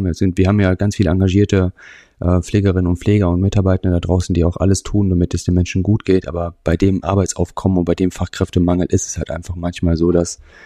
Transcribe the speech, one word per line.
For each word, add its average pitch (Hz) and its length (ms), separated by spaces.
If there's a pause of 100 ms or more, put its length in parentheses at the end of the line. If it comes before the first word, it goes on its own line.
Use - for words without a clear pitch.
Wir 90 100
sind, 92 240
wir 95 100
haben 104 120
ja 92 160
ganz 101 220
viele 92 120
engagierte, 95 640 (460)
äh, 90 220
Pflegerinnen 95 440
und 87 120
Pfleger 101 340
und 87 100
Mitarbeitende 95 540
da 87 40
draußen, 87 360
die 85 100
auch 85 120
alles 92 260
tun, 101 260
damit 87 240
es 92 120
den 90 100
Menschen 90 260
gut 101 240
geht. 92 220
Aber 85 260 (100)
bei 82 140
dem 95 260
Arbeitsaufkommen 95 760
und 87 60
bei 85 100
dem 92 160
Fachkräftemangel 90 760
ist - 200
es - 100
halt 82 140
einfach 85 240
manchmal 85 420
so, 85 140
dass, 87 300 (240)